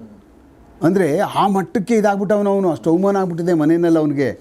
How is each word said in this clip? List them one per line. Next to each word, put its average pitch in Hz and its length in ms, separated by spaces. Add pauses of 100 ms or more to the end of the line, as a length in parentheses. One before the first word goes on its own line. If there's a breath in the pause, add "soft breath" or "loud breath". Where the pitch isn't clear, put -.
(840)
ಅಂದ್ರೆ 175 360
ಆ 175 280
ಮಟ್ಟಕ್ಕೆ 196 480
ಇದಾಗ್ಬಿಟ್ಟವನು 202 540
ಅವನು, 196 220
ಅಷ್ಟು 165 180
ಅವಮಾನ 196 280
ಆಗ್ಬಿಟ್ಟಿದೆ 175 360
ಮನೆಯಲ್ಲಿ 165 460
ಅವನಿಗೆ. 143 420